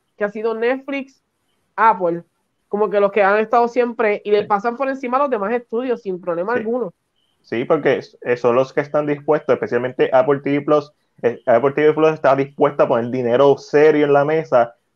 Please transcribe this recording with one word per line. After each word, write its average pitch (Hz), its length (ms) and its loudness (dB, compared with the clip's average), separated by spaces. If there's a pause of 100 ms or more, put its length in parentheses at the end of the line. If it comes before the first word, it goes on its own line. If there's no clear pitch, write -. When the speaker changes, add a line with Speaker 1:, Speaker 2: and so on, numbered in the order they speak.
(180)
Speaker 1:
que 208 60 -4
ha 208 60 -2
sido 220 260 -4
Netflix, 269 640 -6 (540)
Apple, 190 480 0 (460)
como 208 200 -2
que 202 100 0
los 202 120 2
que 214 100 0
han 196 160 4
estado 233 300 2
siempre 233 580 -2
y 208 60 -2
le 208 100 2
Speaker 2:
Sí. 208 60 -10
Speaker 1:
pasan 214 300 -2
por 269 120 -4
encima 269 280 -4
a 277 40 2
los 285 80 -2
demás 214 240 -4
estudios 240 480 -6
sin 185 180 -8
problema 180 340 -6
Speaker 2:
Sí. 247 60 -2
Speaker 1:
alguno. 220 320 -6 (500)
Speaker 2:
Sí, 120 240 -6
porque 143 320 0
es-, - 240 -12
eh, 123 140 -2
son 120 200 0
los 131 180 0
que 151 80 -2
están 147 240 -4
dispuestos, 147 480 -2
especialmente 123 580 -2
Apple 131 280 2
T 143 180 -2
V 143 80 -4
Plus. 147 260 0 (300)
Eh, 117 240 -2
Apple 127 280 2
T 151 140 2
V 151 60 4
Plus 156 200 2
está 139 220 2
dispuesta 143 480 -2
a 143 40 2
poner 120 240 -2
dinero 127 480 2
serio 147 480 2
en 143 60 2
la 143 120 4
mesa 151 480 0 (220)